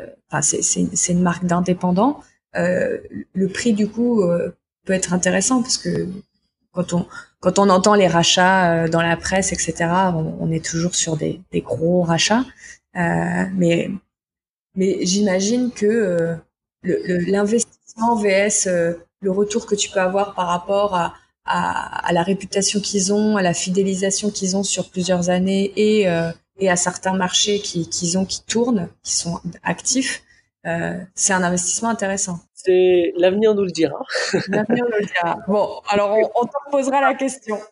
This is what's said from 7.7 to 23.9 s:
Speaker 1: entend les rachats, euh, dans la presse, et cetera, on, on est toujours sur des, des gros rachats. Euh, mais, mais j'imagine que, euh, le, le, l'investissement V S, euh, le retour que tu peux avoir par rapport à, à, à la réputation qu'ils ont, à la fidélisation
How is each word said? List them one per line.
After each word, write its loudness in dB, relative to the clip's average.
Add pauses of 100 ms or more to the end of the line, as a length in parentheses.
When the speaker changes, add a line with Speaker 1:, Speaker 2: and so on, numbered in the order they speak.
Speaker 1:
entend 6
les 6
rachats, 4
euh, 0
dans 2
la 2
presse, -2
et -6
cetera, 0
on, -4
on -2
est -2
toujours -4
sur -2
des, -4 (100)
des -2
gros 0
rachats. 2 (520)
Euh, 0 (100)
mais, 2 (840)
mais 0
j'imagine 0
que, -2
euh, 0 (480)
le, -2
le, 0 (120)
l'investissement 0
V 0
S, 2
euh, 0 (260)
le -2
retour 0
que 0
tu -2
peux 0
avoir 0
par -2
rapport 0
à, -2 (300)
à, -4
à 0
la 2
réputation -2
qu'ils -2
ont, 2
à 0
la 2
fidélisation 0